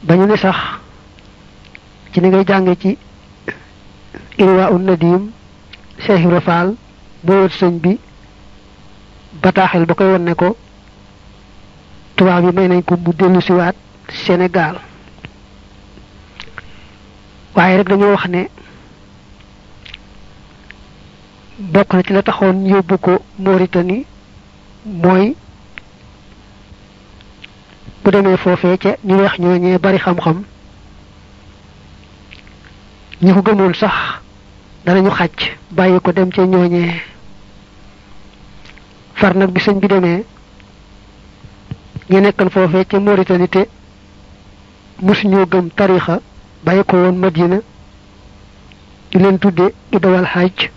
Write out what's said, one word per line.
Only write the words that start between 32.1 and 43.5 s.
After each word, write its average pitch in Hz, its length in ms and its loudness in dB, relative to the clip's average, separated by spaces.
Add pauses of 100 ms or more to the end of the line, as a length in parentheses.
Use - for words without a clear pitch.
ñi 180 120 4
ko 190 80 4
gëmul 190 340 0
sax - 180 -2 (920)
danañu 190 260 2
xàcc - 460 -6 (140)
bàyyi 185 280 2
ko 180 120 -2
dem 185 200 0
ca 185 140 0
ñooñee. 175 560 0 (2250)
Far 185 200 2
nag 190 140 2
bi 180 100 -4
sëñ 202 200 0
bi 202 80 2
demee, 185 360 0 (1900)
ñi 190 120 4
nekkan 202 280 0
foofee 185 360 0
ca 202 140 -2
Mauritanie 190 480 0
te 190 200 0 (1300)